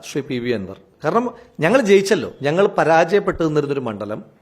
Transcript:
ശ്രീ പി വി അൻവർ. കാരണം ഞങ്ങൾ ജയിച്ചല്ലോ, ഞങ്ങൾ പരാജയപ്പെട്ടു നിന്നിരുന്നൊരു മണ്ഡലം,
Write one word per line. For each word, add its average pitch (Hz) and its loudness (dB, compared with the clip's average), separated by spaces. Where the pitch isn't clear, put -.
ശ്രീ - -6
പി 135 -6
വി 120 -4
അൻവർ. 95 -6
കാരണം 202 -2
ഞങ്ങൾ 185 4
ജയിച്ചല്ലോ, 196 2
ഞങ്ങൾ 160 2
പരാജയപ്പെട്ടു 175 2
നിന്നിരുന്നൊരു 143 -2
മണ്ഡലം, 104 -8